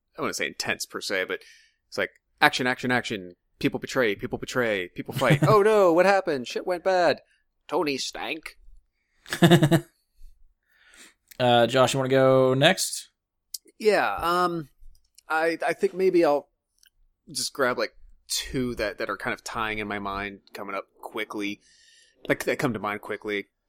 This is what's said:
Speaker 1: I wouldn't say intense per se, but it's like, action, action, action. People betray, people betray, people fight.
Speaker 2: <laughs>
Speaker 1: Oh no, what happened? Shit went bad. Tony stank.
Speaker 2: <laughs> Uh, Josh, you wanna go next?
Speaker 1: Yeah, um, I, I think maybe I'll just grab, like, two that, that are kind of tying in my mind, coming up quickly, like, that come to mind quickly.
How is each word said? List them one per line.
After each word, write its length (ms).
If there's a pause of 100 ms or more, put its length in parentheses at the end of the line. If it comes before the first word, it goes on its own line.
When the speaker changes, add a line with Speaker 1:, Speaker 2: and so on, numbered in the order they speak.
(180)
Speaker 1:
I 40
wouldn't 160
say 100
intense 400
per 140
se, 240
but 160 (480)
it's 100
like, 120 (300)
action, 280
action, 240
action. 420 (240)
People 220
betray, 340
people 240
betray, 560
people 200
fight. 280
Speaker 2:
<laughs> 60
Speaker 1:
Oh 140
no, 300
what 140
happened? 400
Shit 180
went 200
bad. 380 (460)
Tony 300
stank. 580 (840)
Speaker 2:
<laughs> 0 (2000)
Uh, 280
Josh, 280
you 40
wanna 120
go 440
next? 540 (680)
Speaker 1:
Yeah, 380
um, 520 (600)
I, 280 (100)
I 60
think 220
maybe 300
I'll 240 (840)
just 200
grab, 260
like, 160 (340)
two 480
that, 220
that 120
are 60
kind 180
of 100
tying 340
in 100
my 100
mind, 420 (120)
coming 220
up 100 (160)
quickly, 600 (680)
like, 160
that 140
come 160
to 40
mind 220
quickly. 480 (200)